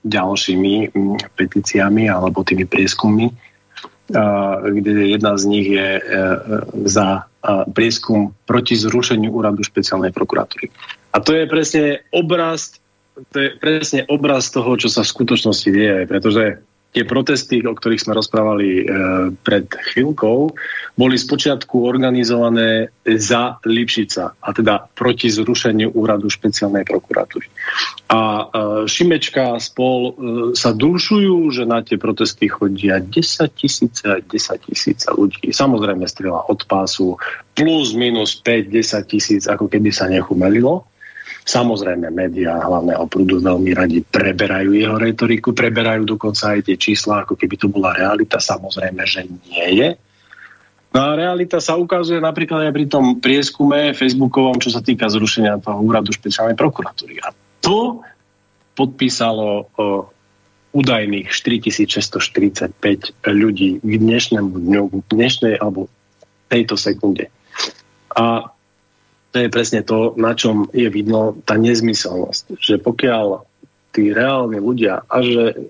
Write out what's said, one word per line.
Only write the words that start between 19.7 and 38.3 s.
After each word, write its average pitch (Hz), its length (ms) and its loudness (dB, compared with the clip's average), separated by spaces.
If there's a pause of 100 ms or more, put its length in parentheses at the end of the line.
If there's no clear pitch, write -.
boli 127 240 2
spočiatku 127 720 0
organizované 117 1120 2
za 117 640 0
Lipšica, 113 720 -2
a - 160 -8
teda 107 400 0
proti 123 320 0
zrušeniu 110 640 0
úradu 107 400 0
špeciálnej 101 560 0
prokuratúry. - 640 -2 (640)
A, 107 320 0
e, - 0 - (400)
Šimečka 139 720 0
a - 0 -
spol, 127 400 -2
e, 123 140 -2 (420)
sa 120 160 0
dušujú, 170 800 2
že 123 160 -2
na 117 160 0
tie 113 160 -2
protesty 107 480 0
chodia 98 560 0
desaťtisíce - 1040 -2
a 98 160 0
desaťtisíce - 960 -4
ľudí. - 320 0
Samozrejme 104 560 0
strieľa 87 400 -6
od - 240 -2
pásu, 95 480 0 (400)
plus 151 400 2
minus 117 400 0